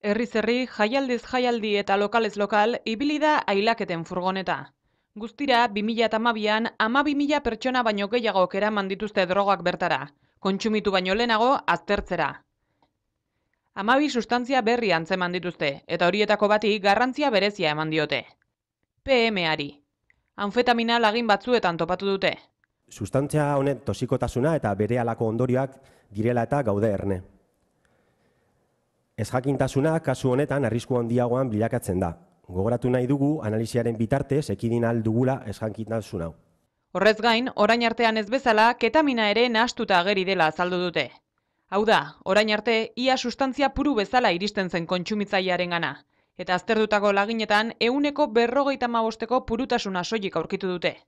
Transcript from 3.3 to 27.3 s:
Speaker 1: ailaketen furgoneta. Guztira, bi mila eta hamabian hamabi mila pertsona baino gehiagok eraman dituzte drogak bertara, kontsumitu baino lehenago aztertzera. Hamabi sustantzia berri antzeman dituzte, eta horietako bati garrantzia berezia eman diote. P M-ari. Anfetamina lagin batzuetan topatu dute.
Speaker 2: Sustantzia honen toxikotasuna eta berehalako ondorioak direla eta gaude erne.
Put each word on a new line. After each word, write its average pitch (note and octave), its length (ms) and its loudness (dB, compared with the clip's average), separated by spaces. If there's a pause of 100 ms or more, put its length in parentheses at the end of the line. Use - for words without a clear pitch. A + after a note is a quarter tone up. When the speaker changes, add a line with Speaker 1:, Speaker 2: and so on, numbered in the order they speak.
Speaker 1:
ailaketen G3 560 0
furgoneta. F#3 520 -4 (600)
Guztira, A#3+ 500 0
bi G#3 140 -2
mila A3+ 240 0
eta A3 160 0
hamabian A3 560 0
hamabi C4+ 400 0
mila C#4+ 240 0
pertsona B3+ 400 -2
baino G#3 300 0
gehiagok G3+ 480 0
eraman G3+ 320 -2
dituzte G3 340 -2
drogak F#3 400 0
bertara, E3+ 380 -2 (360)
kontsumitu G3+ 540 -2
baino F#3 240 0
lehenago A#3 320 2 (160)
aztertzera. E3+ 640 -2 (1400)
Hamabi C4 380 2
sustantzia B3 500 -2
berri A#3 320 2
antzeman F3 400 -2
dituzte, E3+ 540 -4
eta E3+ 180 0
horietako G#3 480 2
bati G#3+ 260 2
garrantzia B3 540 2
berezia F#3+ 400 0
eman D#3 160 -4
diote. D3 360 -2 (760)
P C4 200 2 (100)
M-ari. D#3 400 -2 (680)
Anfetamina A#3 640 0
lagin A3+ 280 2
batzuetan G3+ 500 2
topatu F3+ 360 -2
dute. F#3 240 -2 (520)
Speaker 2:
Sustantzia C#3+ 680 -2
honen C#3 240 0
toxikotasuna B2 720 -2
eta A2 200 0
berehalako A2+ 580 0
ondorioak B2+ 460 -2 (320)
direla A#2 320 0
eta C#3 180 0
gaude G#2 320 0
erne. F#2 300 -4 (1900)